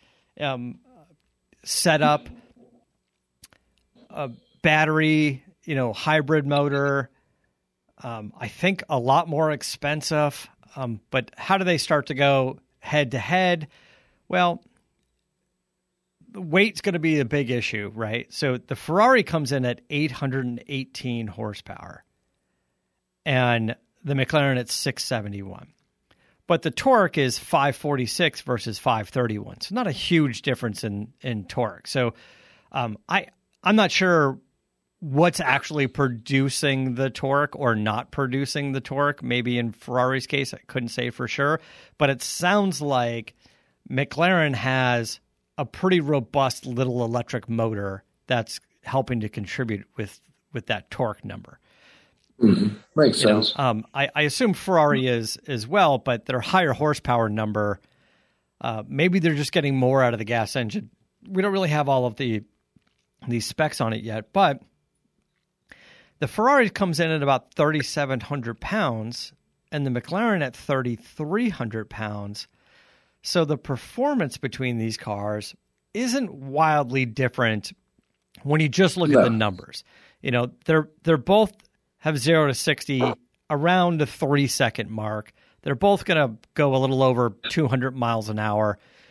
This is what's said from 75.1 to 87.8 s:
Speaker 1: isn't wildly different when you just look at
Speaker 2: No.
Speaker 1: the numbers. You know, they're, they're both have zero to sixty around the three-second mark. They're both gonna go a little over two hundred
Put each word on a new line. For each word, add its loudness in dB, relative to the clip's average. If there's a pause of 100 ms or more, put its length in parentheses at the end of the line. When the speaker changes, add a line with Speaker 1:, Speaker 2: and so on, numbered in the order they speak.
Speaker 1:
isn't -2
wildly 2
different 0 (720)
when 2
you 4
just 2
look 2
at 6
Speaker 2:
No. 8
Speaker 1:
the 4
numbers. -2 (360)
You -4
know, 0 (140)
they're, 4 (160)
they're 4
both 4 (460)
have -2
zero 4
to 2
sixty -2 (480)
around 2
the 0
three-second 0
mark. -8 (300)
They're -2
both 2
gonna 0 (180)
go 2
a 4
little 2
over 4 (140)
two 0
hundred -2